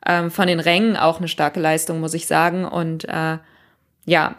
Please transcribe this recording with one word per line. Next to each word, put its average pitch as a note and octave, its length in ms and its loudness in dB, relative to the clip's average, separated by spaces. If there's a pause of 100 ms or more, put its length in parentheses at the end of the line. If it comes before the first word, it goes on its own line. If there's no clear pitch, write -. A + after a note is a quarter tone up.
ähm, F3 260 0
von F#3+ 160 2
den E3+ 120 2
Rängen F#3 380 2
auch E3 220 2
eine E3+ 100 -4
starke D3+ 320 -2
Leistung, D#3+ 400 0
muss D#3+ 120 -4
ich E3 140 -6
sagen. F3 380 2
Und, D#3+ 400 -4
äh, D#3+ 320 -4 (720)
ja, D#3+ 320 2